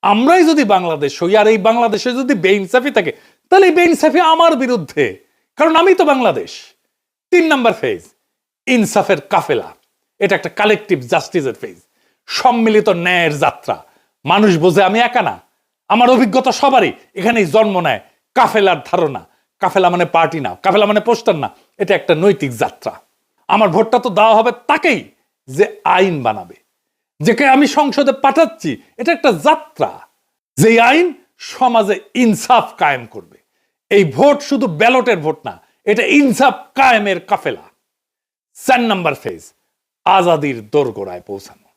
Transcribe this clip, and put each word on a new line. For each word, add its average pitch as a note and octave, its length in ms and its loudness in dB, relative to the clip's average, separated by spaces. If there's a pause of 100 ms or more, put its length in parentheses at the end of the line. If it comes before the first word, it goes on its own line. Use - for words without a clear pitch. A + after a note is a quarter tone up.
আমরাই C4 420 2
যদি D4+ 200 2
বাংলাদেশ E3+ 580 -2
হই, F#3 140 0
আর G#3+ 100 4
এই A3 120 2
বাংলাদেশে A3+ 540 0
যদি C4 220 -2
বেইনসাফি G3+ 560 0
থাকে, E3+ 220 -2 (380)
তাহলে F#4+ 160 6
এই F4 60 4
বেইনসাফি E4 480 2
আমার D#4+ 360 2
বিরুদ্ধে, F3 600 -4 (400)
কারণ D#4+ 200 2
আমি F4+ 180 4
তো F#4 100 0
বাংলাদেশ। A#3 560 -2 (720)
তিন F4 160 2
নাম্বার B3+ 260 0
ফেজ, G2 300 -6 (640)
ইনসাফের G#3 540 0
কাফেলা। - 540 -4 (440)
এটা G3 160 0
একটা E3+ 140 -6
কালেকটিভ G#3 500 -2
জাস্টিসের C3+ 560 -4
ফেজ, G2 220 -16 (500)
সম্মিলিত A3 600 0
ন্যায়ের F3 500 0
যাত্রা। - 460 -4 (400)
মানুষ F#3 340 2
বোঝে, F3 240 2
আমি G3 160 0
একা A#3 240 0
না, A2 180 -6 (480)
আমার B3 220 2
অভিজ্ঞতা B3+ 420 2
সবারই। B3+ 400 0 (220)
এখানেই G#3 320 -2
জন্ম G3 340 0
নেয় C3 200 -4 (340)
কাফেলার G3+ 420 2 (160)
ধারণা। D3+ 340 -4 (320)
কাফেলা F3+ 320 0
মানে F3 140 0
পার্টি E3 360 -2
না, G2 220 -8
কাফেলা G3+ 240 2
মানে G#3 140 0
পোস্টার A3 360 -2
না, B2+ 140 -6 (280)
এটা F#3+ 160 0
একটা E3+ 200 0
নৈতিক D#3+ 360 0
যাত্রা। - 500 -8 (480)
আমার G3+ 200 2
ভোটটা G#3+ 300 0
তো B3 120 -4
দেওয়া G#3+ 240 2
হবে A3+ 180 2 (140)
তাকেই, D4+ 380 -2 (420)
যে C3+ 380 -4
আইন F3+ 380 0
বানাবে, G2+ 320 -6 (680)
যাকে A3+ 260 0
আমি C4+ 200 4
সংসদে C#4 460 0
পাঠাচ্ছি। C#4 680 -2 (140)
এটা B3 160 -4
একটা C#4+ 200 0
যাত্রা, - 760 -4 (480)
যেই A3+ 240 4
আইন D4 340 2 (240)
সমাজে A3 640 -2 (140)
ইনসাফ A#3+ 640 0
কায়েম C3+ 280 -2
করবে। G2 320 -20 (520)
এই G3+ 140 4
ভোট C4 380 2
শুধু C4+ 240 -4
ব্যালটের A3 500 0
ভোট D3+ 280 -6
না, - 180 -14 (220)
এটা G#3 220 0
ইনসাফ C#4 480 2 (200)
কায়েমের G#3+ 460 0
কাফেলা। - 420 -6 (1040)
চার B3 140 2
নাম্বার F#3 340 -2
ফেজ, - 380 -14 (520)
আজাদির D3+ 640 0
দোরগোড়ায় G#2 500 -4
পৌঁছানো। - 560 -18